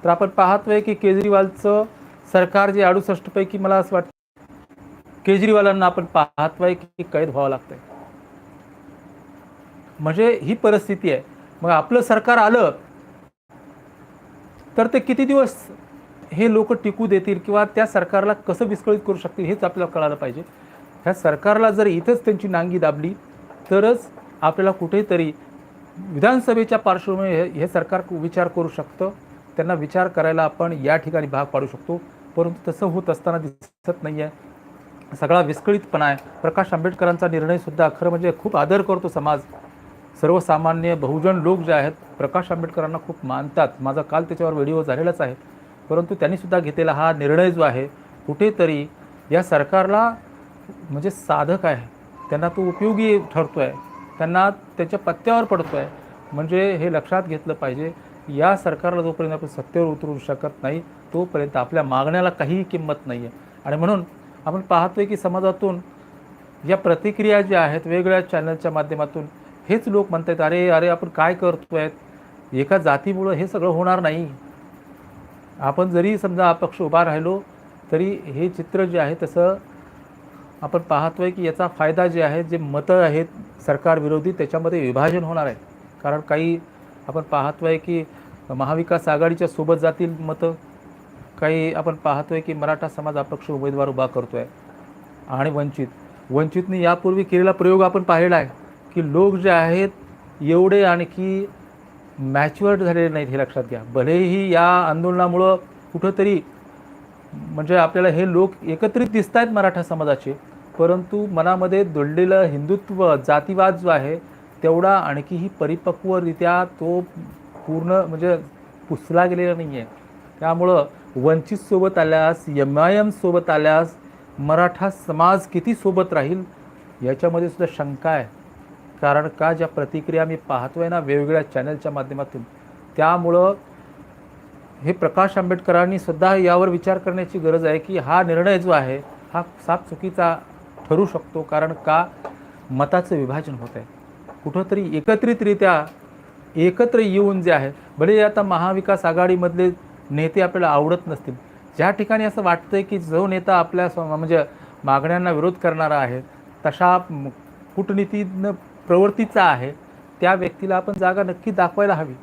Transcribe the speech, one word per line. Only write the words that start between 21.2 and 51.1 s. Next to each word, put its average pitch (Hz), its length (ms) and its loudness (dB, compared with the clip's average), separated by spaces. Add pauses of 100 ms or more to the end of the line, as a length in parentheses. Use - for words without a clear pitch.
जर 202 160 2
इथंच 196 380 0
त्यांची 208 220 0
नांगी 180 320 -2
दाबली 156 340 -2 (580)
तरच 220 360 2 (340)
आपल्याला 190 300 2
कुठेतरी 180 600 -2 (680)
विधानसभेच्या 226 800 0
पार्श्वभूमीवर 190 560 -2
हे, 165 100 2
हे 170 240 -4
सरकार 180 340 -2 (100)
विचार 170 360 -2
करू 170 200 -4
शकतं. 170 420 -8 (460)
त्यांना 170 180 -2
विचार 170 340 -2
करायला 160 360 0
आपण 170 300 -2 (100)
या 147 120 2
ठिकाणी 156 320 -2
भाग 135 180 -2
पाडू 139 200 -4
शकतो, 170 340 -8 (360)
परंतु 170 360 -2
तसं 180 140 -4
होत 180 240 -2
असताना 165 280 -2
दिसत 160 640 -10
नाही 151 180 -6
आहे. - 960 -16
सगळा 170 260 2
विस्कळीतपणा 160 640 -2
आहे. 139 120 2 (240)
प्रकाश 185 320 -2
आंबेडकरांचा 175 540 -2
निर्णयसुद्धा 160 600 0 (100)
खरं 175 100 0
म्हणजे 170 300 0
खूप 151 180 -4
आदर 165 240 2
करतो 185 260 -2
समाज, 147 340 -2 (800)
सर्वसामान्य 165 760 0
बहुजन 156 400 0
लोक 175 240 2
जे 160 140 0
आहेत 147 180 2 (260)
प्रकाश 175 340 -4
आंबेडकरांना 165 460 -6
खूप - 260 -12
मानतात. 139 440 -2 (120)
माझा 135 220 -4
काल 156 220 -2
त्याच्यावर 165 300 -4
व्हिडिओ 156 300 -2
झालेलाच 160 380 -2
आहे, 131 140 -4 (540)
परंतु 170 260 -2
त्यांनीसुद्धा 180 440 0
घेतलेला 160 340 0
हा 160 200 2
निर्णय 156 380 2
जो 165 100 -2
आहे 135 260 0 (400)
कुठेतरी 156 580 0 (460)
या 175 120 2
सरकारला 190 680 2 (800)
म्हणजे 147 200 -6
साधक 165 560 -2